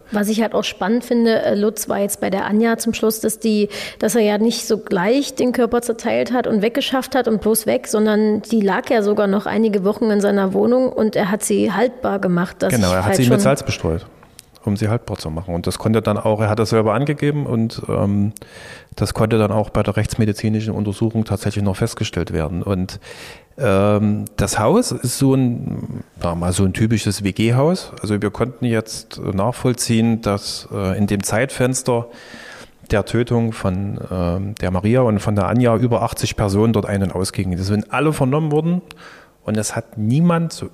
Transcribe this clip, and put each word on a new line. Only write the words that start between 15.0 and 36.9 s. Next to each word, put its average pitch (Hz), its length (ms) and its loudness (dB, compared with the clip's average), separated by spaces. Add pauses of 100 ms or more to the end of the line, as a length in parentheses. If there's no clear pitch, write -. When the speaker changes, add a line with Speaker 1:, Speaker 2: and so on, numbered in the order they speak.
Speaker 2:
zu - 120 -8
machen. 82 240 -6
Und 87 140 -2
das - 100 -2
konnte 110 240 2
dann 104 160 0
auch, 107 240 0
er 104 80 2
hat 107 80 2
das 110 140 0
selber 110 240 4
angegeben 147 500 0
und, 113 420 -2
ähm, 101 460 0 (600)
das - 200 -2
konnte 113 240 2
dann 104 160 2
auch 107 160 0
bei 107 140 0
der 101 120 -2
rechtsmedizinischen 107 760 0
Untersuchung 107 500 -2
tatsächlich 101 400 -2
noch 98 140 0
festgestellt 101 560 -2
werden. 82 280 -2
Und, 95 380 -2 (580)
ähm, 104 680 2 (100)
das - 240 0
Haus 165 320 2
ist - 260 -4
so 135 160 4
ein, 120 720 -2 (180)
sagen 85 120 -2
wir - 20 -4
mal, 87 160 0
so 98 140 2
ein 92 80 2
typisches 107 500 0
W-G-Haus. 120 800 2
Also 104 200 0
wir 104 100 0
konnten 131 340 -4
jetzt - 520 -4
nachvollziehen, 113 1040 0
dass, - 520 -4
äh, 98 240 -2
in 101 100 2
dem 101 160 0
Zeitfenster 127 840 0 (840)
der 101 140 2
Tötung 117 480 0
von, 98 440 -4 (140)
ähm, 92 440 -2
der 90 160 -2
Maria 107 300 2
und 110 180 2
von 104 160 -2
der 95 120 2
Anja 117 300 4
über 117 260 2
achtzig - 320 -4
Personen 107 380 2
dort 104 120 2
ein- 101 160 0